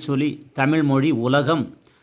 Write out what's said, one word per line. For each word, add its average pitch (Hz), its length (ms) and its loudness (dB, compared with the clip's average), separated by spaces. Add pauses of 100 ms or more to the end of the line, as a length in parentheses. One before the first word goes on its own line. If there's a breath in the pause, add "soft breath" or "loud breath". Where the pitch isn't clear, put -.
சொலி, 143 240 -2 (220)
தமிழ் 151 300 0
மொழி 139 280 2
உலகம் 135 540 0 (380 soft breath)